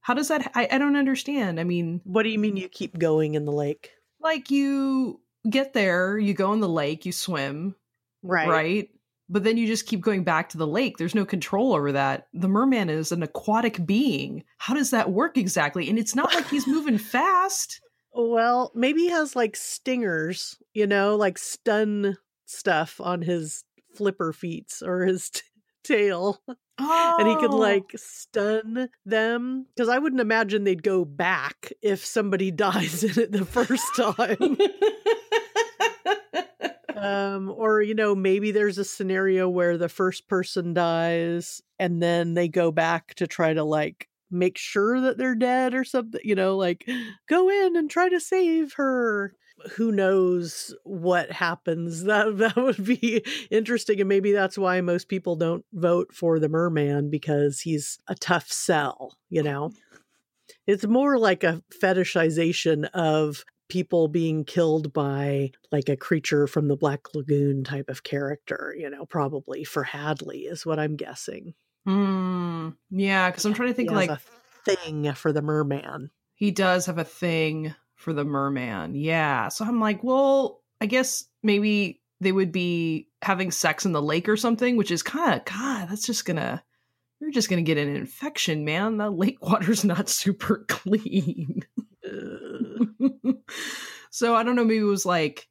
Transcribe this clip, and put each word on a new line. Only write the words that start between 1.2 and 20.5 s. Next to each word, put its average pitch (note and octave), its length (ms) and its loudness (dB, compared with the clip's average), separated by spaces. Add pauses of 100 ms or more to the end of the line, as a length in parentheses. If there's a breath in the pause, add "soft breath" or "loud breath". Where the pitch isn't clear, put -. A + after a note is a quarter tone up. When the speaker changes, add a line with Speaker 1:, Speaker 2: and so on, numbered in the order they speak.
Speaker 1:
I - 20 -2
mean F3 400 -2
Speaker 2:
What G3+ 200 0
do A3 60 0
you G#3+ 80 -2
mean G#3 200 0
you F#3 100 -6
keep - 320 -10
going D#3 360 2
in D3 100 0
the D3 80 -2
lake? D3 380 -4 (280)
Speaker 1:
Like, D#4 320 -2
you C4+ 720 0 (280)
get C4+ 240 0
there, F#3+ 460 2
you G3+ 140 2
go F#3+ 180 0
in A3 80 2
the G#3 80 0
lake, D#3 380 -2
you F3+ 80 -6
swim, D#3 640 -4 (460)
Speaker 2:
Right. F3 280 0
Speaker 1:
right? E3 400 2 (400)
But F#3+ 160 0
then A3+ 100 4
you A#3 100 2
just G#3+ 220 -2
keep F#3 140 -2
going F#3+ 240 0
back E3 240 0
to - 80 -12
the D#3 100 -2
lake. G3+ 300 -2
There's E3+ 180 -2
no G#3 100 2
control G3+ 480 0
over C#3+ 200 0
that. C#3 400 0
The F3 160 0
merman A3 400 2
is D#3+ 240 -2
an E3+ 100 -2
aquatic A3 640 -2
being. D#3 580 0 (140)
How - 160 -4
does C#4+ 180 0
that E3+ 220 2
work C#4 240 0
exactly? F3 520 0
And G#3+ 80 2
it's A3 180 -2
not C#4 200 0
like D#4 140 -2
he's C#4 180 0
moving D4 300 0
Speaker 2:
<laughs> - 160 -6
Speaker 1:
fast. F#4 680 0 (360)
Speaker 2:
Well, A#3 600 2
maybe D4 280 2
he F4 60 2
has, D#4 260 0
like, A3+ 200 0
stingers, F3+ 1040 -4 (160)